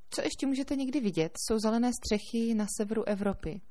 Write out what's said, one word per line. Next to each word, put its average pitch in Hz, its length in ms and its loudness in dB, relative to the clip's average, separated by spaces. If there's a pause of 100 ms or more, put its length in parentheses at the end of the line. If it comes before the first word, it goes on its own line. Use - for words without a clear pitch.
co - 120 -2
ještě - 260 0
můžete 269 280 0
někdy 269 240 0
vidět, 165 380 2
jsou 226 220 0
zelené 226 340 4
střechy 226 600 0
na 214 140 2 (100)
severu 220 260 0
Evropy. 196 680 -2